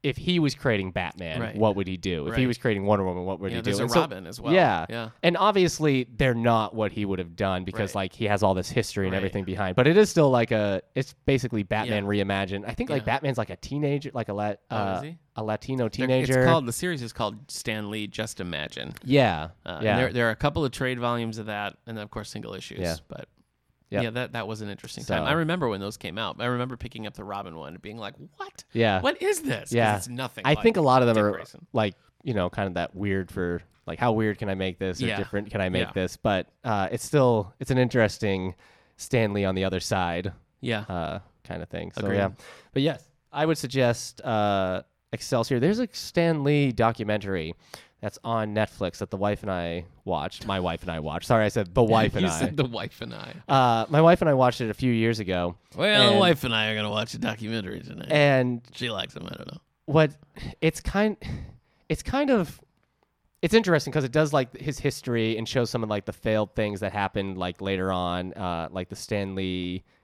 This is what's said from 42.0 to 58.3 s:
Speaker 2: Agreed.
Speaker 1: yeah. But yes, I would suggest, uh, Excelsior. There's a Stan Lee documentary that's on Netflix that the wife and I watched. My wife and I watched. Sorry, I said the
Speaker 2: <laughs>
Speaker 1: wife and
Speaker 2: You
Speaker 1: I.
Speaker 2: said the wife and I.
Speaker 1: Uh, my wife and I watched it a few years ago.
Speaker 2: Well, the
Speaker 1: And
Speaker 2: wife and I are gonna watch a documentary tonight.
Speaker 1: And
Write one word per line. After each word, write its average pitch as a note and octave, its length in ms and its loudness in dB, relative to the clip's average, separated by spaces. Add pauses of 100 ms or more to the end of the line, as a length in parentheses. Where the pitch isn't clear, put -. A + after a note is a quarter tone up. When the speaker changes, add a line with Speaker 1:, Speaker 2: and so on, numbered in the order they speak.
Speaker 2:
Agreed. G2 140 0
Speaker 1:
yeah. G2 140 0 (420)
But C3+ 80 0
yes, D3 280 -2 (220)
I D3+ 140 0
would D#3+ 120 2
suggest, B2 600 0
uh, G2+ 640 0 (320)
Excelsior. A#2+ 480 0
There's G3+ 180 2
a B3+ 140 -2
Stan E3 500 0
Lee C#3+ 300 4
documentary G2+ 840 0 (440)
that's G#2 240 -8
on A2 300 -2
Netflix G2+ 460 -2
that G2 100 -6
the G2+ 80 -8
wife G2+ 240 0
and G#2+ 100 -8
I F2 320 -4 (220)
watched. E2+ 400 -4
My G2 140 -2
wife F2 240 -2
and F2 80 -6
I E2 80 -4
watched. D2+ 260 -6
Sorry, A2+ 200 4
I - 20 4
said G2 260 -2
the B2+ 100 4
Speaker 2:
<laughs> A2+ 120 4
Speaker 1:
wife A2 180 4
and G2 140 0
Speaker 2:
You - 40 2
Speaker 1:
I. D#2+ 80 0
Speaker 2:
said - 160 -2
the C#3 100 0
wife A2+ 360 -8
and B2 100 -10
I. - 220 -14 (180)
Speaker 1:
Uh, A#2+ 380 4
my D#3 120 4
wife E3+ 200 8
and E3 80 4
I C#3 60 6
watched B2+ 260 4
it A2+ 80 -2
a G#2 60 -2
few B2+ 160 0
years A2+ 280 2
ago. F2+ 360 -2 (200)
Speaker 2:
Well, G#3 300 4
the G#3 60 8
Speaker 1:
And G3+ 80 6
Speaker 2:
wife F3 240 6
and A#2+ 100 0
I A2 160 2
are A2 60 0
gonna G#2 160 -2
watch G#2+ 240 -4
a - 20 -8
documentary A2 640 -4
tonight. - 300 -8
Speaker 1:
And C3 500 4 (120)